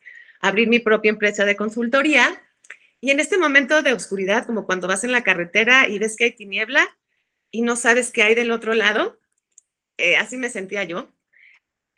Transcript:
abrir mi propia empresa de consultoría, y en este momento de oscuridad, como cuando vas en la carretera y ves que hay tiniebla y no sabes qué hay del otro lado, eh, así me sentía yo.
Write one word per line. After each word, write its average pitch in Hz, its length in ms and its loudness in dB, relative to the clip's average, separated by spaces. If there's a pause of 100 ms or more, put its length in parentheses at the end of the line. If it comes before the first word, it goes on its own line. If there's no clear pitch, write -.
(400)
abrir 196 280 2
mi 233 100 4
propia 214 320 2
empresa 208 340 0
de 202 120 2
consultoría, 247 840 0 (600)
y 262 100 -2
en 277 80 2
este 302 200 0
momento 294 440 2
de 269 100 2
oscuridad, 196 540 -2
como 214 200 -6
cuando 185 200 -4
vas 190 160 -2
en 247 80 -4
la 240 140 0
carretera 208 640 2
y 208 100 -4
ves 214 180 -4
que 233 100 0
hay 240 60 0
tiniebla 220 540 -2 (640)
y 226 120 -6
no 240 140 0
sabes 240 360 2
qué 226 100 2
hay 220 120 6
del 233 180 0
otro 226 220 -4
lado, 220 440 0 (800)
eh, 165 180 2
así 208 220 -2
me 254 100 -6
sentía 196 360 -8
yo. 170 260 -10 (880)